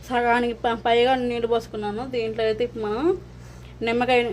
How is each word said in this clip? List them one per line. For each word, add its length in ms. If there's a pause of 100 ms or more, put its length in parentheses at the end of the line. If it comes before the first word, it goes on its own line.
సగానికి 540
ప-, 240
పైగా 260 (160)
నీళ్ళు 240
పోసుకున్నాను. 500 (120)
దీంట్లో 340
అయితే 200
ఇప్పుడు 180
మనం 180 (840)
నిమ్మకాయ 340 (100)